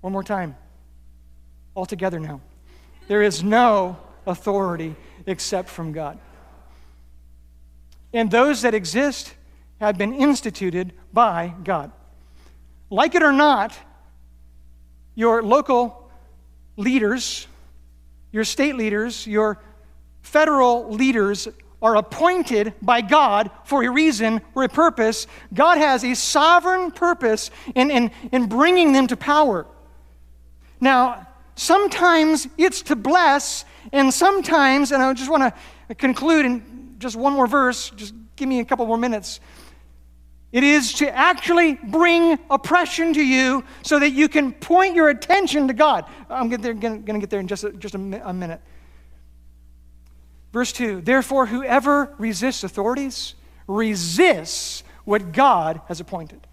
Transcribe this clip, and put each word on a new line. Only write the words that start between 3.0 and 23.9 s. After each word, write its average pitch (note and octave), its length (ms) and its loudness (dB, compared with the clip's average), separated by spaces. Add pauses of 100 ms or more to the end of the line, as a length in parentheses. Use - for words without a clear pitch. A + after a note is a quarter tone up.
There G#3 140 2
is E3+ 200 0
no G#3 540 2 (300)
authority F3 680 -4 (320)
except F#3 420 -6
from E3 220 -10
God. D#3 280 -10 (1900)
And A3+ 180 -2
those A#3+ 320 2
that A#3 120 0
exist G#3+ 600 -4 (460)
have G#3 180 -2
been G#3 160 -4
instituted F#3+ 800 -2 (200)
by F3 420 0 (100)
God. D#3 260 -4 (1000)
Like B3 240 0
it E4+ 80 4
or D4 100 4
not, C4+ 460 2 (1400)
your A3+ 280 2
local B3 680 0 (680)
leaders, A#3 680 -2 (840)
your G#3+ 120 -2
state C#4+ 300 -2
leaders, A3 520 -6
your G#3+ 340 -2 (640)
federal C4 680 2
leaders G#3+ 580 0 (340)
are A3+ 140 4
appointed A3+ 840 0
by A#3+ 180 2
God A3 500 2 (140)
for C#4 180 0
a A#3+ 80 0